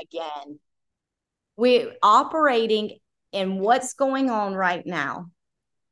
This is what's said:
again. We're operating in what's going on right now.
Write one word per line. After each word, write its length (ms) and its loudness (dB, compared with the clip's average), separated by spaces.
again. 580 -10
We're 440 2
operating 960 2
in 280 -4
what's 340 0
going 360 -2
on 240 -2
right 320 -2
now. 420 -6